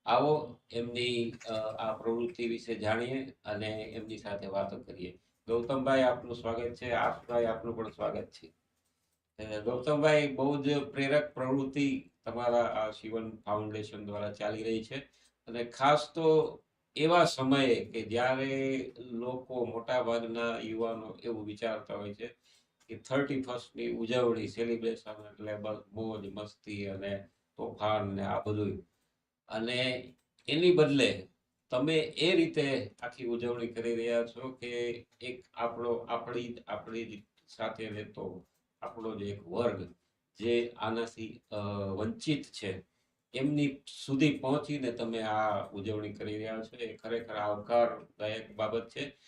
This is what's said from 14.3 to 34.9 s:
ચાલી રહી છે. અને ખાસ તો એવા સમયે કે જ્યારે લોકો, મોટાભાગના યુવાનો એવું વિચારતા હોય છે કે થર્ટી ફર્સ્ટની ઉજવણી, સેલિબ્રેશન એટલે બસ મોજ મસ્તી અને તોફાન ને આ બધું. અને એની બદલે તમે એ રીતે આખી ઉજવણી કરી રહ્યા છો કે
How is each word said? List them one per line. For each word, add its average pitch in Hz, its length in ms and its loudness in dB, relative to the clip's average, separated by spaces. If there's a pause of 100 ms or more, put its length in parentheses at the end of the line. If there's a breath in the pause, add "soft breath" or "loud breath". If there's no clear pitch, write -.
ચાલી 107 320 -4
રહી 113 200 0
છે. 131 120 -10 (520 soft breath)
અને 117 160 -4
ખાસ 143 520 4
તો 156 440 6 (360)
એવા 160 300 8
સમયે 135 500 4 (100)
કે 113 160 -6
જ્યારે 131 1000 0
લોકો, 123 640 -4
મોટાભાગના 117 1000 0
યુવાનો 113 600 -4
એવું 110 220 -4
વિચારતા 107 500 -4
હોય 104 180 -6
છે 117 240 -12 (500 soft breath)
કે 113 80 -12
થર્ટી 135 460 0
ફર્સ્ટની 120 520 -6
ઉજવણી, 117 540 2
સેલિબ્રેશન 113 640 -2
એટલે 107 440 -10
બસ 104 220 -6 (140)
મોજ 107 420 -6
મસ્તી 101 520 -8
અને 98 420 -4 (300)
તોફાન 107 500 0
ને 98 160 -2
આ 101 180 0
બધું. 104 480 -2 (580)
અને 123 640 -2 (340)
એની 165 280 6
બદલે 135 520 6 (420)
તમે 151 280 4
એ 165 380 4
રીતે 139 640 2
આખી 120 240 -8
ઉજવણી 117 420 -2
કરી 117 280 -2
રહ્યા 117 280 2
છો 123 280 -8
કે 120 540 -6 (160)